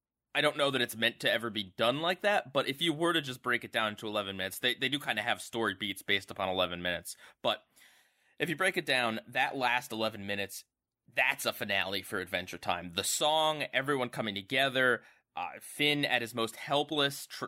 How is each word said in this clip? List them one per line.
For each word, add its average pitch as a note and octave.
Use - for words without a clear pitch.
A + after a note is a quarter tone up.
I C#3+
don't D3
know C#3+
that C3
it's A#2
meant A2+
to B2+
ever A2+
be G2+
done B2
like F3
that, G3+
but C#3
if C3+
you E3+
were E3+
to D#3+
just B2+
break A#2+
it A2
down A2+
into G#2+
eleven G2+
minutes, F#2+
they, B2
they C3+
do C#3+
kinda A#2
have G#2+
story A2
beats G2+
based G2+
upon G2
eleven F2
minutes. F2
But A2
if D3
you D3+
break F#3
it D#3
down, A#2+
that B2+
last B2
eleven A2
minutes, G2+
that's C3
a A2+
finale G2
for G2
Adventure F2+
Time. F2
The F#2+
song, D#3
everyone C3
coming A2
together, B2+
uh, F2
Finn D3
at A#2+
his A2+
most A2+
helpless, C#3+
tr-, -